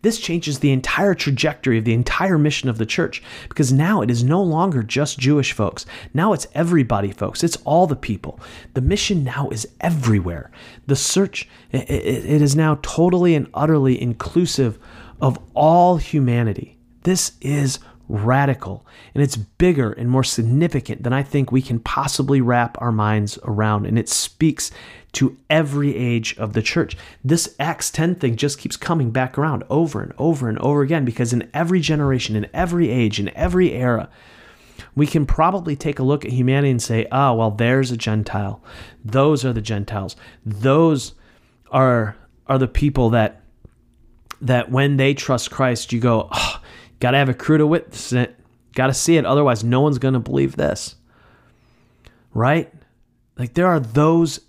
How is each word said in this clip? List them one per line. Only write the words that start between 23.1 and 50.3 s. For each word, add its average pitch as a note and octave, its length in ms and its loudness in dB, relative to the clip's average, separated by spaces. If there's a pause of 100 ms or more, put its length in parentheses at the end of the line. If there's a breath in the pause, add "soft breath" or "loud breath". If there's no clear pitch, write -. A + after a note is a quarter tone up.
around, G#2+ 440 -2
and G#2+ 120 0
it - 100 -2
speaks - 640 -2 (400 loud breath)
to - 260 0 (120)
every C#3+ 480 0
age A#2+ 420 -2
of G#2+ 140 -6
the A2 100 0
church. - 340 -2 (280 loud breath)
This E3 340 0
Acts D3+ 320 -4
ten E3+ 240 -2
thing B2 220 -2
just C#3 220 -4
keeps - 180 -10
coming C#3+ 340 -2
back B2+ 260 -4
around C#3 320 -2
over C#3+ 340 0
and - 140 -12
over C3+ 320 -2
and G#2+ 100 -4
over C#3+ 220 0
again, C#3+ 240 0
because A#2+ 300 -2
in - 180 -2
every E3+ 280 0
generation, C#3 560 0
in G#2 180 -4
every E3+ 340 0
age, G#2+ 300 0
in G2+ 180 -2
every F3+ 360 2
era, A#2+ 360 -2 (840 loud breath)
we D3 120 2
can D3+ 200 0
probably E3+ 500 0
take C#3+ 220 -6
a C3 40 -2
look C#3+ 220 0
at - 60 -10
humanity C3 400 2
and A#2+ 120 0
say, A2+ 300 -2
"Ah, C3+ 220 2
well, A2+ 160 0
there's B2 400 0
a A#2+ 60 -4
Gentile. G#2 680 -4 (420 loud breath)
Those C3 400 2
are B2+ 80 -2
the A2+ 80 -4
Gentiles. G2+ 560 -6 (300 loud breath)
Those C3+ 680 2 (560 soft breath)
are, A#2+ 460 2 (300)
are C3+ 120 2
the C3 100 2
people C3+ 420 2
that, A2+ 320 0 (1000)
that B2 300 0
when C#3 260 2
they C3+ 180 2
trust - 360 -4
Christ, B2+ 420 -2
you A#2 80 -2
go, A#2 300 2
'Oh, - 320 -6 (380 loud breath)
gotta B2 160 2
have C3+ 140 2
a B2 40 -2
crew D#3 220 2
to D3+ 100 4
witness - 460 -2
it. B2 260 -2 (360)
Gotta C3+ 180 0
see E3 240 2
it. C#3 80 2
Otherwise, B2+ 400 2
no B2 160 2
one's C#3+ 180 2
gonna C3 220 0
believe C3+ 360 -2